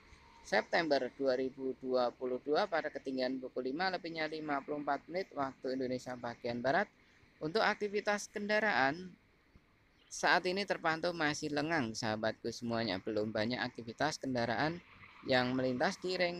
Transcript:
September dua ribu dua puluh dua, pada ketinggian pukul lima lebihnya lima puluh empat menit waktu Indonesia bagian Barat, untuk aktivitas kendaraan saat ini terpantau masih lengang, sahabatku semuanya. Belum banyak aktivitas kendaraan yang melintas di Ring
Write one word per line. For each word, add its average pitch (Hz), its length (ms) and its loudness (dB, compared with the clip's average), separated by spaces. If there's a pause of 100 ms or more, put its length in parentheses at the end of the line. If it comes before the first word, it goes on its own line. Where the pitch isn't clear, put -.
(460)
September 160 720 2
dua 135 160 2
ribu 131 480 -2
dua 127 320 2
puluh 127 240 -4
dua, 156 320 2
pada 151 160 0
ketinggian 131 560 -4
pukul 127 240 -6
lima 170 240 -2
lebihnya 165 400 -4
lima 151 320 -4
puluh 147 160 -6
empat 143 320 -4
menit 190 240 -4
waktu 135 400 -4
Indonesia 127 400 -4
bagian 120 480 -6
Barat, 160 240 4 (560)
untuk 175 240 2
aktivitas 208 640 -2
kendaraan 185 800 0 (960)
saat 170 400 4
ini 185 160 0
terpantau 165 480 0
masih 151 400 0
lengang, 147 480 0
sahabatku 110 560 -2
semuanya. 113 480 -2
Belum 107 320 -2
banyak 110 240 0
aktivitas 123 640 -4
kendaraan 127 560 0 (480)
yang 127 320 4
melintas 131 400 0
di 185 160 -4
Ring 175 260 0